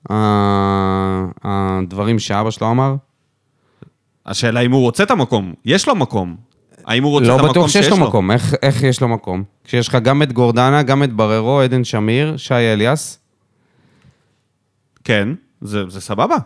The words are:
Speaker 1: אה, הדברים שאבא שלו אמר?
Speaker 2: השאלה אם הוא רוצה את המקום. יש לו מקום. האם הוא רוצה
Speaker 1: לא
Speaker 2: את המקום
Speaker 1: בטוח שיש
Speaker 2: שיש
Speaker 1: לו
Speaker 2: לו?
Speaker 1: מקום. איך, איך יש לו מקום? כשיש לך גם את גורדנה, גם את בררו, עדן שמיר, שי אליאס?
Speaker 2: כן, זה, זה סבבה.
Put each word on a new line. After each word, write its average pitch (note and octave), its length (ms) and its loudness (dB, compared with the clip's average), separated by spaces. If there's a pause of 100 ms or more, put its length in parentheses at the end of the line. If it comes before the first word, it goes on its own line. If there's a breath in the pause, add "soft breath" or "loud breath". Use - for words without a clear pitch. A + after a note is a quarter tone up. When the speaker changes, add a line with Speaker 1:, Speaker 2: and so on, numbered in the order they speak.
(120)
Speaker 1:
אה, G#2 40 -2 (1300)
הדברים G2 760 -4
שאבא G#2 320 -4
שלו A2 200 -4
אמר? C3+ 240 0 (1300)
Speaker 2:
השאלה A#2 340 -2
אם B2 120 2
הוא C3+ 100 4
רוצה B2 220 0
את G#3 80 -2
המקום. G2+ 420 0 (120)
יש E3+ 220 2
לו C4+ 80 2
מקום. F#2+ 400 -4 (500)
האם A#2+ 180 0
הוא D3 80 2
רוצה C#3 160 4
Speaker 1:
לא B2+ 80 6
Speaker 2:
את C3+ 40 6
המקום C#3+ 120 4
Speaker 1:
בטוח E3+ 160 4
שיש G3+ 180 4
Speaker 2:
שיש D#3 60 4
Speaker 1:
לו G3 60 4
Speaker 2:
לו? D3 100 4
Speaker 1:
מקום. G2 240 0
איך, B2 300 0
איך C3+ 220 0
יש B2+ 180 0
לו B2+ 60 0
מקום? G2 360 -4 (200)
כשיש A#2+ 240 -2
לך - 80 -2
גם C3 280 2
את C3 100 -4
גורדנה, B2 500 2
גם C3+ 200 2
את B2+ 100 -2
בררו, A2 460 0
עדן B2+ 240 0
שמיר, B2 540 -2
שי - 160 -6
אליאס? A#2 680 0 (1800)
Speaker 2:
כן, G#2+ 260 0 (320)
זה, G2+ 280 -6
זה F#2+ 120 -14
סבבה. C#3 340 -2 (100)